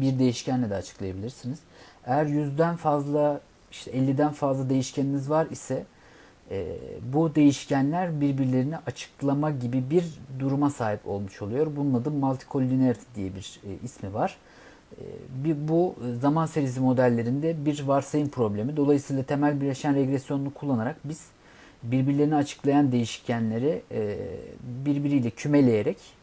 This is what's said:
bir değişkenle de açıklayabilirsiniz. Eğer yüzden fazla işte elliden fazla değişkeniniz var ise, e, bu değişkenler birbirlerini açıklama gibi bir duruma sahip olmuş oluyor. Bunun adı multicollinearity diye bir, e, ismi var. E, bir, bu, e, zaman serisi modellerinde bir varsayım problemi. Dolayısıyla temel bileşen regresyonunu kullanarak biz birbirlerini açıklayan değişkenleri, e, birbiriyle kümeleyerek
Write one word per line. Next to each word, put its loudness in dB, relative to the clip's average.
bir 2
değişkenle 0
de -2
açıklayabilirsiniz. -8
Eğer 2
yüzden 0
fazla 0
işte -14
elliden 2
fazla 0
değişkeniniz 0
var 2
ise, -6
e, -4
bu 2
değişkenler 2
birbirlerini 2
açıklama -2
gibi -2
bir 4
duruma 2
sahip -2
olmuş -6
oluyor. 0
Bunun 0
adı 0
multicollinearity 0
diye -4
bir, -14
e, -
ismi -8
var. -2
E, -16
bir, 0
bu, 2
e, -4
zaman 2
serisi -2
modellerinde 2
bir 0
varsayım 2
problemi. 0
Dolayısıyla 2
temel 0
bileşen 0
regresyonunu 0
kullanarak -2
biz -10
birbirlerini 2
açıklayan 2
değişkenleri, 0
e, -2
birbiriyle 2
kümeleyerek 4